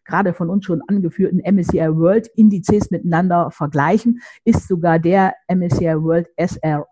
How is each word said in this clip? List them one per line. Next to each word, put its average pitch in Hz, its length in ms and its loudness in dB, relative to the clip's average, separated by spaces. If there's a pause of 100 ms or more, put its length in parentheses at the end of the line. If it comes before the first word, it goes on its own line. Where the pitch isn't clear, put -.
gerade 180 300 -2
von 170 160 -4
uns 190 160 -2
schon 160 200 -2
angeführten 185 540 -2
M 190 200 0
S 170 80 -2
C 170 120 0
I 160 160 0
World 190 400 2
Indizes 208 560 2
miteinander 175 600 0
vergleichen, 160 680 0 (240)
ist - 240 0
sogar 165 320 2
der 185 340 2 (140)
M 180 140 0
S 175 160 -2
C 180 80 0
I 160 100 0
World 165 400 0
S 170 220 -4
R 151 340 -4